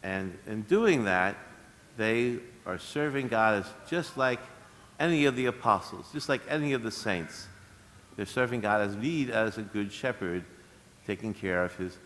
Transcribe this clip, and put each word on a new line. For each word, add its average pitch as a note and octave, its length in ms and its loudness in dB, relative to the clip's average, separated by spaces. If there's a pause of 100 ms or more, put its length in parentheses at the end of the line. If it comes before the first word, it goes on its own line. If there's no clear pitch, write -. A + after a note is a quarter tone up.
And F#2+ 360 -4 (100)
in G#2+ 160 -6
doing E3+ 420 4
that, F#2+ 320 4 (580)
they A#2 440 0 (260)
are F#2 120 -4
serving C#3 520 -4
God A2 340 4
as - 80 -10 (180)
just E3+ 280 -4
like B2+ 240 2 (580)
any D#3+ 240 4
of C3+ 140 4
the B2+ 80 0
apostles, G#2+ 680 0
just D3 160 -8
like C3+ 220 2
any D3 240 0
of B2 100 0
the A2+ 80 -2
saints. - 560 -4 (720)
They're G2+ 80 -4
serving B2 340 0
God G#2 220 4
as G2+ 160 0
lead C3+ 320 -2
as A2 280 0
a A2 40 -6
good G2+ 320 -4
shepherd, F2+ 500 -4 (640)
taking G#2+ 260 -4
care F2+ 300 0
of F2 140 -2
his F2+ 280 -6